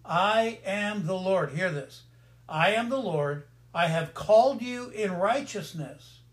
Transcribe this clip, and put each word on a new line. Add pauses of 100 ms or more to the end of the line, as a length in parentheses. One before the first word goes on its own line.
I
am
the
Lord."
Hear
this. (440)
"I
am
the
Lord. (260)
I
have
called
you
in
righteousness. (100)